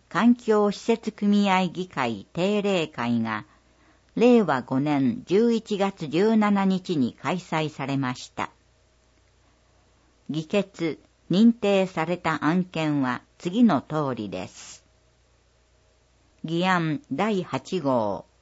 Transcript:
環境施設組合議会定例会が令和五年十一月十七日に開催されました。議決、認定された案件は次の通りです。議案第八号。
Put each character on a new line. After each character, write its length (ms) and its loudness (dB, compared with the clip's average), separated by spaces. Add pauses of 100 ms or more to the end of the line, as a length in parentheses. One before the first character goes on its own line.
環 280 4
境 360 2
施 80 -10
設 320 -2
組 400 2
合 160 2
議 200 -8
会 440 -6
定 300 0
例 260 0
会 320 -2
が 260 -4 (720)
令 280 6
和 180 0
五 180 -2
年 460 0
十 260 2
一 260 -2
月 300 -4
十 300 2
七 260 2
日 320 0
に 260 -2
開 140 -4
催 320 -4
さ 180 -10
れ 120 -4
ま 180 -4
し 160 -16
た。 180 -8 (1800)
議 160 -6
決、 540 -4 (300)
認 220 6
定 340 2
さ 200 -4
れ 100 -4
た 300 -4
案 180 2
件 380 -2
は 220 -4 (140)
次 280 2
の 160 4
通 340 -4
り 140 -8
で 180 -10
す。 380 -20 (1600)
議 200 -2
案 360 0 (100)
第 320 -2
八 380 -6
号。 440 0 (160)